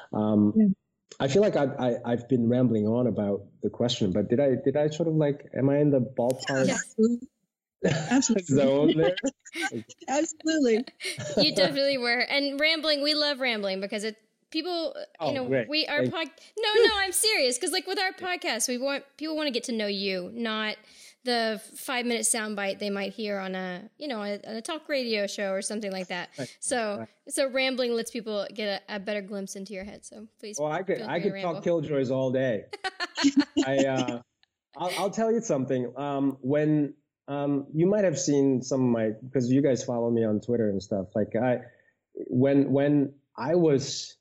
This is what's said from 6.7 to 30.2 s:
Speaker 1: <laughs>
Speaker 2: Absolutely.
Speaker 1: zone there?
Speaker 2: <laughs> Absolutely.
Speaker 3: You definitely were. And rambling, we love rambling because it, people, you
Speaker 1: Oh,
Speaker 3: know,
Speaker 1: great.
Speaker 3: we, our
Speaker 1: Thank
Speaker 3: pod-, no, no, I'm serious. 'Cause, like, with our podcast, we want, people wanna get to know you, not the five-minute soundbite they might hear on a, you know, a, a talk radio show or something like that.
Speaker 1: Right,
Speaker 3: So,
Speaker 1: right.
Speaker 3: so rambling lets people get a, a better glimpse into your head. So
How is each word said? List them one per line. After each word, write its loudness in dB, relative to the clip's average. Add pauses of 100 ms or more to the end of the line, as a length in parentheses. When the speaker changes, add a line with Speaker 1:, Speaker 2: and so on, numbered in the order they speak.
Speaker 1:
<laughs> 2 (260)
Speaker 2:
Absolutely. 2 (100)
Speaker 1:
zone 4
there? 2 (800)
Speaker 2:
<laughs> -16
Absolutely. 0 (540)
Speaker 3:
You 4
definitely 2
were. 0
And -2
rambling, 0
we 2
love -2
rambling -2
because -6
it, -8 (340)
people, -4
you -10 (240)
Speaker 1:
Oh, 0
Speaker 3:
know, -4
Speaker 1:
great. 0
Speaker 3:
we, 0
our -2
Speaker 1:
Thank 0
Speaker 3:
pod-, -6 (300)
no, -2 (160)
no, 6
I'm -2
serious. 0
'Cause, -4
like, -4
with -4
our -2
podcast, -4
we -4
want, -4 (120)
people -8
wanna -2
get -4
to -6
know -2
you, -4
not -4 (480)
the -2 (140)
five-minute -4
soundbite -2
they -4
might -4
hear -6
on -6
a, -8
you -10
know, -6
a, -6
a -10
talk -10
radio -2
show -6
or -4
something -6
like -8
that. -8
Speaker 1:
Right, -10
Speaker 3:
So, -4
Speaker 1:
right. -12 (200)
Speaker 3:
so -2
rambling -2
lets -4
people -6
get -4
a, -8
a -8
better -6
glimpse -10
into -12
your -12
head. -16
So -18 (140)